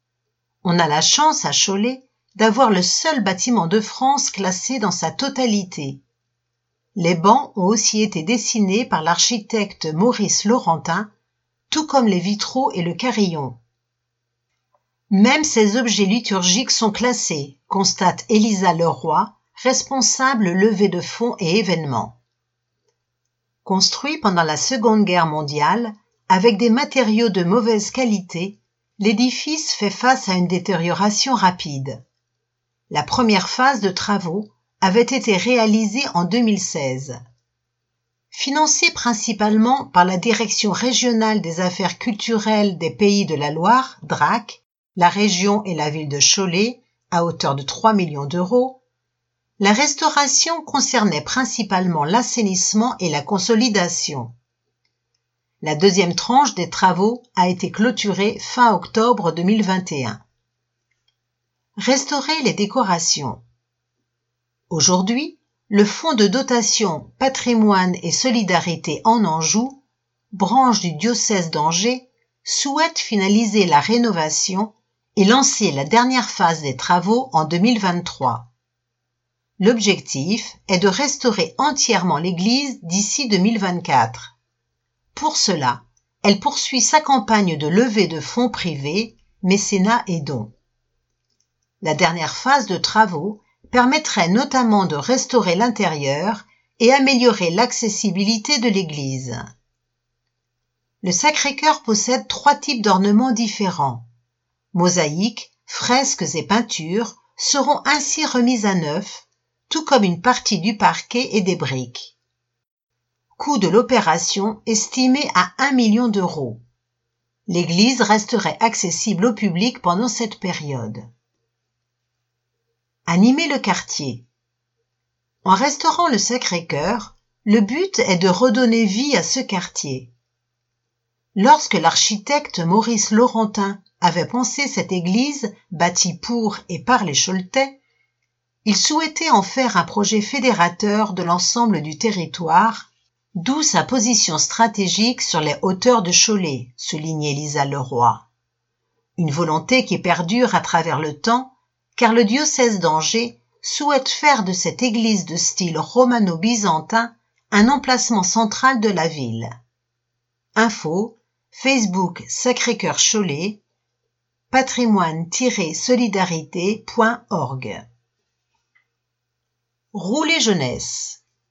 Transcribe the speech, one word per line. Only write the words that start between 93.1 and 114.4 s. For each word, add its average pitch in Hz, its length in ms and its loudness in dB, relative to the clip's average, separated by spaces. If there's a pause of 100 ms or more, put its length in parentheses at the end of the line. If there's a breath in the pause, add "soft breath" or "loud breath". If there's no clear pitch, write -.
permettrait 247 580 2
notamment 226 560 2
de 151 120 -2
restaurer 208 580 0
l'intérieur 180 880 -2 (340)
et 233 140 6
améliorer 247 580 4
l'accessibilité 214 1080 -2
de 233 100 0
l'église. 135 720 -4 (1600)
Le 185 100 0
Sacré-Cœur 302 720 0
possède 233 460 -2
trois - 260 2
types 277 280 -4
d'ornements 208 500 4
différents. 185 720 -4 (720)
Mosaïques, 175 760 -2 (140)
fresques 247 720 -2
et 156 80 -4
peintures 208 720 -4 (200)
seront 277 500 0
ainsi 294 400 0
remises 240 400 2
à 196 80 2
neuf, 165 520 -4 (420)
tout 320 160 -4
comme 254 200 4
une 175 160 0
partie 247 380 0
du 208 180 -2
parquet 185 600 -2
et 214 40 4
des 180 160 0
briques. 131 640 -8 (1160)
Coût 285 220 -2
de 190 100 2
l'opération 208 960 0